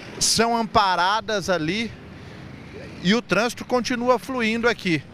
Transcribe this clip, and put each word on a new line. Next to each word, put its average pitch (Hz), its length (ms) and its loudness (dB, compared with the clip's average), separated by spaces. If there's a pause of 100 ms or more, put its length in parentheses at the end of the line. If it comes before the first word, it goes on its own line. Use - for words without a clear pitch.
(180)
são 233 380 2
amparadas 202 920 2
ali 190 440 0 (1120)
e 185 100 4
o 240 80 2
trânsito 208 420 0
continua 247 540 2
fluindo 233 500 0
aqui. 175 320 2 (140)